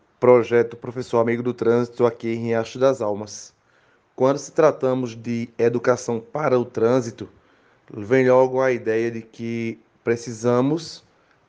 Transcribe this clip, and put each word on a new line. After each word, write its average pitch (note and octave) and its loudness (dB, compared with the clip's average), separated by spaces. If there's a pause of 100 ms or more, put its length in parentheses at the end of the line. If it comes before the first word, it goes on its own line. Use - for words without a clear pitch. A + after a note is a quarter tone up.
(180)
projeto A#2+ 4
Professor A#2+ -4
Amigo A#2 0
do B2 -4
Trânsito A#2+ 0
aqui A#2 -2
em A#2 -8
Riacho A2+ -4
das C3 2
Almas. G#2 -8 (600)
Quando C3+ 2
se C#3+ -12
tratamos C3 0
de A#2 -6
educação A#2+ 0
para C#3+ -2
o A#2+ 0
trânsito, A#2 -2 (640)
vem B2+ 0
logo B2+ 4
a C3 2
ideia A2+ -2
de A2+ -10
que A#2 -8 (240)
precisamos B2 -2 (440)